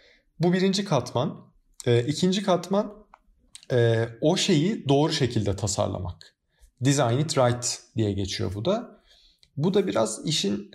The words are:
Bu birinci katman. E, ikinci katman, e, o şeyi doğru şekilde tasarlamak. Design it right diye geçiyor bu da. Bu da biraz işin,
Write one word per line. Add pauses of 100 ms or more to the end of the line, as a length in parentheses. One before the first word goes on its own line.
(400)
Bu
birinci
katman. (340)
E,
ikinci
katman, (800)
e, (120)
o
şeyi
doğru
şekilde
tasarlamak. (440)
Design
it
right (180)
diye
geçiyor
bu
da. (580)
Bu
da
biraz
işin,